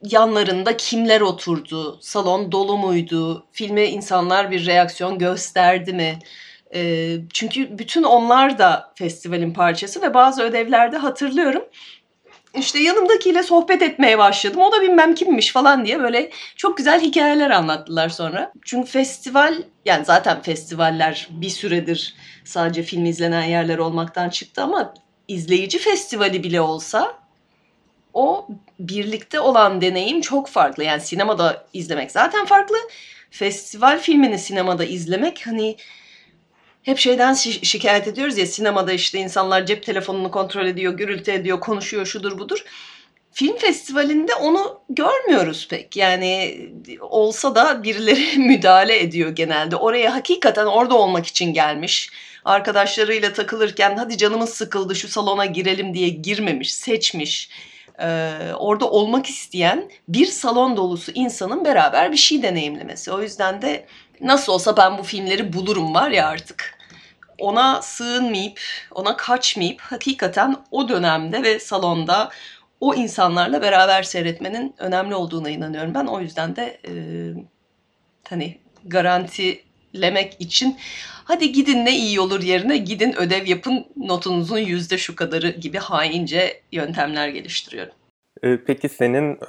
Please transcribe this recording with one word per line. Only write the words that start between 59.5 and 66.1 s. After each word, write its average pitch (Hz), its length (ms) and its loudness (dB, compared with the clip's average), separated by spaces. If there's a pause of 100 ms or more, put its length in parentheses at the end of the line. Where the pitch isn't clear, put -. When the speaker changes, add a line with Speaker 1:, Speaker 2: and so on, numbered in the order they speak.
Speaker 1:
bir 240 180 4
salon 247 500 0
dolusu 180 380 -4
insanın 254 500 -4
beraber 170 480 4
bir 302 40 -2
şey 285 260 2
deneyimlemesi. 160 720 -6
O 196 100 -6
yüzden 202 400 -4
de - 240 -6 (340)
"Nasıl 262 320 2
olsa 196 240 2
ben 196 220 6
bu 196 40 -10
filmleri 190 500 -4
bulurum." 180 420 -2
var 262 160 2